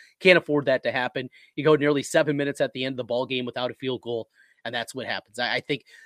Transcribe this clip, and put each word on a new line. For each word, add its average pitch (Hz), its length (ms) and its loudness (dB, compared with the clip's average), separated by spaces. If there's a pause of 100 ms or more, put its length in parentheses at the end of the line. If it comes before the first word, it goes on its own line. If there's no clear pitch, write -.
(180)
Can't 180 200 8
afford 147 260 0
that 127 200 2
to 120 60 0
happen. 127 380 -4 (280)
You 143 80 -6
go 156 120 6
nearly 143 260 2
seven 147 360 2
minutes 143 240 -2
at 131 100 -2
the 131 140 -6
end 135 80 -6
of 123 40 -8
the 123 60 -6
ball 120 220 -2
game 127 180 -4
without 123 260 -6
a 110 40 -14
field 131 260 -6
goal, 117 280 -6 (360)
and 117 100 -8
that's 117 200 -6
what 123 100 -8
happens. 98 340 -8
I, 120 180 -2
I - 40 -2
think - 240 -6 (220)